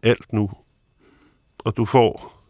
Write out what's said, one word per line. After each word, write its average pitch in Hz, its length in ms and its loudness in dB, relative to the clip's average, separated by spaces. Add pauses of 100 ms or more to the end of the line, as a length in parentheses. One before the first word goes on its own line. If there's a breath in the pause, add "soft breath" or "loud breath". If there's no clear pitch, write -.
alt - 300 -2
nu, 104 180 -2 (1080 soft breath)
og - 180 -6
du 120 80 -2
får, - 520 0 (120)